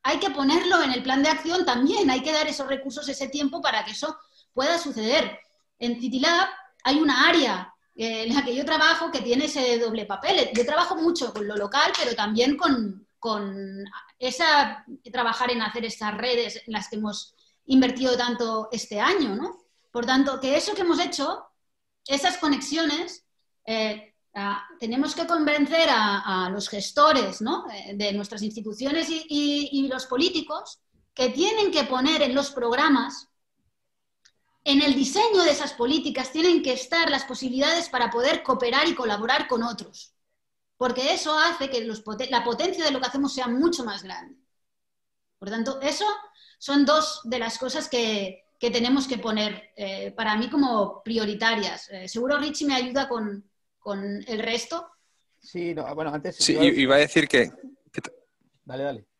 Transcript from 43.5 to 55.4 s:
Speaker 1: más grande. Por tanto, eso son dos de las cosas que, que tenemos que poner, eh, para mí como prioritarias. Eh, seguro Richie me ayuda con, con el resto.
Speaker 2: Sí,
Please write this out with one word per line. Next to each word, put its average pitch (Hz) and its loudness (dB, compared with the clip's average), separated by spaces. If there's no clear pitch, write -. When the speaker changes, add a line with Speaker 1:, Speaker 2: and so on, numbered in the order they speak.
Speaker 1:
más 202 -6
grande. 175 -14
Por 196 -12
tanto, 269 -4
eso 302 -2
son 277 4
dos 302 2
de 233 -6
las 233 -6
cosas 277 -6
que, 214 -2
que 240 0
tenemos 247 2
que 240 -4
poner, 214 -4
eh, 196 -8
para 214 -2
mí 233 0
como 240 2
prioritarias. 214 -2
Eh, 185 -12
seguro 254 0
Richie 294 -2
me 269 2
ayuda 254 -2
con, 208 -6
con 202 -8
el 220 -6
resto. 233 -6
Speaker 2:
Sí, 175 -8